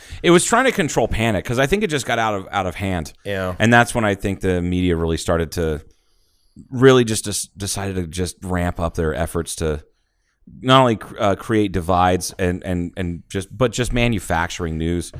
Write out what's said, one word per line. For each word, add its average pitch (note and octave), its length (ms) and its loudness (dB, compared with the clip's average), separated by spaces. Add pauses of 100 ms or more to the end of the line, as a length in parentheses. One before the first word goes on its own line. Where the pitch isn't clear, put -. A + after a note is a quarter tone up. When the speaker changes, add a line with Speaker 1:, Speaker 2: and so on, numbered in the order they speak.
(220)
Speaker 1:
It F3 100 4
was F3 120 6
trying A#3+ 200 2
to B3+ 80 2
control C#3 340 0
panic A2 380 0
'cause B2 160 -2
I C#3 60 2
think G3+ 180 0
it F3 60 -2
just C#3+ 160 -4
got A#2 120 -2
out A2 160 0
of, F#2+ 160 -8
out F#2+ 160 -2
of F2+ 80 -4
hand. F#2 380 -4 (120)
Speaker 2:
Yeah. F#2+ 360 -4
Speaker 1:
And A2 120 4
that's A#2+ 220 4
when A#2 100 0
I G2+ 120 2
think G2 240 -4
the F2+ 200 0
media F2+ 360 0
really E2 200 -2
started E2+ 360 -2
to, D#2+ 300 -4 (880)
really B2+ 340 8
just A2 200 -2
des-, - 320 -6
decided G2 380 -6
to F#2 140 -4
just F2+ 340 -6
ramp F2+ 380 -2
up E2+ 140 -2
their D#2 200 0
efforts E2 420 -4
to D#2 280 -4 (760)
not C3 200 6
only A#2+ 160 4
cr-, - 240 -14
uh, G2 160 2
create G#2+ 340 0
divides F2+ 680 2
and, F2+ 280 -2
and, F2 320 -4
and F2 320 -6
just, G2 280 -8
but B2 140 2
just B2 220 -4
manufacturing F2 840 -2
news E2 440 -4